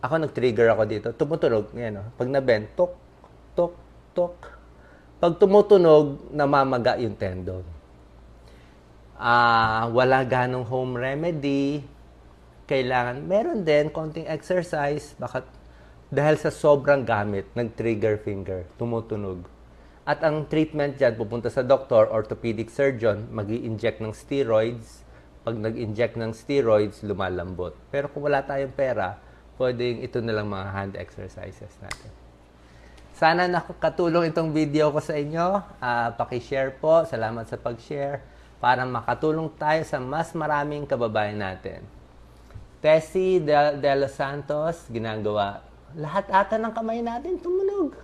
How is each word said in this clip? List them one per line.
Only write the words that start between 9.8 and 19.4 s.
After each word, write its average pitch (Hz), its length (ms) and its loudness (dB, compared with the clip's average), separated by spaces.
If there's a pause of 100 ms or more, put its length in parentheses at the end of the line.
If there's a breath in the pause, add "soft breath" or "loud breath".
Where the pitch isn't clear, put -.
wala 127 320 4
ganong 127 400 0
home 127 320 -4
remedy. 139 880 -2 (800)
Kailangan, 127 560 0
meron 214 400 0
din, 151 320 2
konting 156 320 -8
exercise. 151 880 -4
Bakit? - 320 -8 (640 soft breath)
Dahil 147 240 4
sa 151 160 -2
sobrang 143 560 4
gamit, 104 480 -2
nag-trigger 110 720 0
finger, 95 480 -8
tumutunog. 107 720 -6 (560 soft breath)